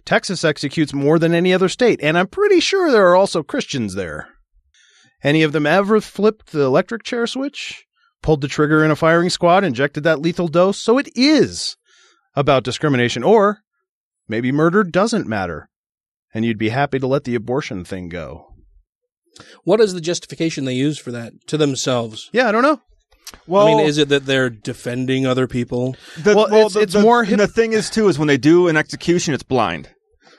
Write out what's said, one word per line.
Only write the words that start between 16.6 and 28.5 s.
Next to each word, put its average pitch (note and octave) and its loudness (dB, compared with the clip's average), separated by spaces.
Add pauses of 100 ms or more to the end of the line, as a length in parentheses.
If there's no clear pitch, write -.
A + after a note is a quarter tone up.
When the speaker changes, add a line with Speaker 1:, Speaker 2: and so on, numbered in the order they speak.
Speaker 1:
happy C3+ -2
to C3 -4
let C#3 -2
the A#2+ -4
abortion A#2 -6
thing F#2 -12
go. D#2+ -14 (1160)
Speaker 2:
What G3+ 2
is G#3 2
the F3+ -8
justification D#3+ -6
they C3 -4
use C#3+ -2
for - -14
that A#2 -12 (140)
to D#3 -4
themselves? B2 -4
Speaker 1:
Yeah, A#3 0
I - 2
don't A3+ 0
know. D4 0 (640)
Speaker 3:
Well G3 4
Speaker 2:
I A3 4
mean, F3+ 4
is D3 0
it C#3+ 0
that C#3 0
they're C3 0
defending B2+ -4
other B2+ 0
people? B2+ -4 (220)
Speaker 3:
The, G3 2
Speaker 1:
Well, G#3+ 4
Speaker 3:
well, G#3+ 6
Speaker 1:
it's, G#3 -4
Speaker 3:
the, G#3+ -2
Speaker 1:
it's F#3+ -2
Speaker 3:
the, G#3 4
Speaker 1:
more A#3 6
Speaker 3:
and G3+ 0
the G3+ 4
thing A3+ 0
is, G#3+ -2
too, A3 0
is C#3 0
when D3+ 0
they C#3+ 4
do E3+ 4